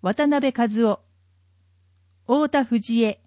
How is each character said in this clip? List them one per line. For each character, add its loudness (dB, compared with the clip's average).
渡 0
辺 0
和 0
夫、 0
太 0
田 0
藤 0
江 -2